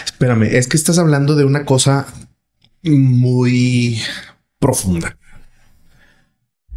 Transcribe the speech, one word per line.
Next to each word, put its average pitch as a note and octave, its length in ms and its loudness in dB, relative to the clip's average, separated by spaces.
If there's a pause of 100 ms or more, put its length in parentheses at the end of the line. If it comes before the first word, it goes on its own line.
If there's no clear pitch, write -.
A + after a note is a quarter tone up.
Espérame, A#2+ 380 0
es B2 240 0
que E3 100 0
estás E3 200 0
hablando D3+ 380 2
de D3 100 2
una C#3 200 0
cosa C#3 420 0 (760)
muy B2 1160 2 (600)
profunda. F#2 580 -2 (1600)